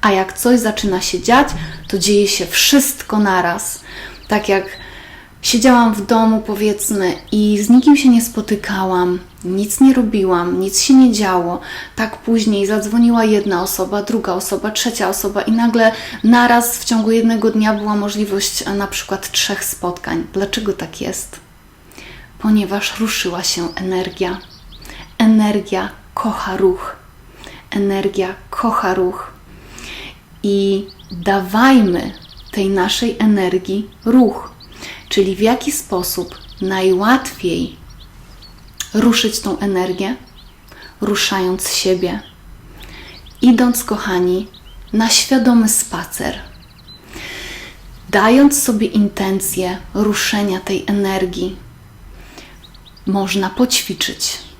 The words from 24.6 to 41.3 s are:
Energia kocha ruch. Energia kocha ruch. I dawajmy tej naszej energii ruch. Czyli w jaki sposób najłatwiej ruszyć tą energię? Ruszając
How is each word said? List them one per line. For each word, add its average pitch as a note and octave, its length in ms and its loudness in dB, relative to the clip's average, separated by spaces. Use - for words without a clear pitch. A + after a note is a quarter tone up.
Energia G#3 680 2
kocha G3 420 -6
ruch. F#3 400 0
Energia G3 640 -2
kocha G#3 440 -2
ruch. F#3 380 -4
I G3 440 0
dawajmy G3 1000 2
tej G3 180 -2
naszej G3 500 -2
energii F#3+ 720 0
ruch. A#3 460 2
Czyli F#3+ 280 2
w F#3+ 40 -6
jaki A#3+ 320 0
sposób - 680 -6
najłatwiej F#3+ 1120 0
ruszyć A3 460 2
tą F#3+ 180 -6
energię? F#3+ 580 -2
Ruszając F#3+ 720 -2